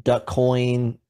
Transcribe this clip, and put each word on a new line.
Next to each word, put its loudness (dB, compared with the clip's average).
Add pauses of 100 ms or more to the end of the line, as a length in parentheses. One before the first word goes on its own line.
duck 0
coin, 0 (120)